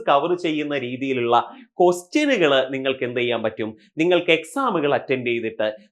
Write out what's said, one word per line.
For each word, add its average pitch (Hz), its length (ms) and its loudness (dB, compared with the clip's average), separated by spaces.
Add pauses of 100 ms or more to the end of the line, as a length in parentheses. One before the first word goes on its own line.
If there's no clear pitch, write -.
കവർ 156 260 4
ചെയ്യുന്ന 151 440 -2
രീതിയിലുള്ള 123 800 0 (100)
ക്വസ്റ്റ്യനുകൾ 175 1040 2
നിങ്ങൾക്ക് 135 340 -4
എന്ത് 123 160 -4
ചെയ്യാൻ 117 240 -2
പറ്റും? 110 340 -6 (200)
നിങ്ങൾക്ക് 175 340 2
എക്സാമുകൾ 165 600 0
അറ്റൻഡ് 123 340 -2
ചെയ്തിട്ട് 110 480 -2 (160)